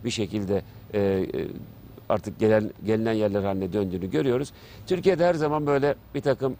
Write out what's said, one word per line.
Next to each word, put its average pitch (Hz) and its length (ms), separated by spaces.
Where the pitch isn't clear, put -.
bir 123 60
şekilde, 101 520
e, 104 60
e, 98 260
artık 104 300
gelen, 107 320
gelinen 110 260
yerler 104 300
haline 95 300
döndüğünü 95 380
görüyoruz. 139 420
Türkiye'de 180 400
her 175 80
zaman 151 320
böyle 143 280
bir 143 60
takım 135 400